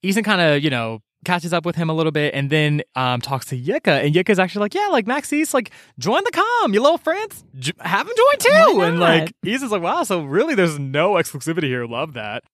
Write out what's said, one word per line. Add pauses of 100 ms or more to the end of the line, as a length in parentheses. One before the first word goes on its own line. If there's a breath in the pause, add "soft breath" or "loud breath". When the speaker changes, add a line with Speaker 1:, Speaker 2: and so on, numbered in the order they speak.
Speaker 1:
Eason
kinda,
you
know, (220)
catches
up
with
him
a
little
bit
and
then, (140)
um,
talks
to
Yuka.
And
Yuka's
actually
like,
"Yeah,
like,
Maxis,
like, (280 loud breath)
join
the
comm,
you
little
friends. (140)
J-,
have
him
join
too."
Speaker 2:
Why
Speaker 1:
And,
Speaker 2:
not?
Speaker 1:
like, (120)
Eason's
like,
"Wow,
so
really
there's
no
exclusivity
here."
Love
that. (120)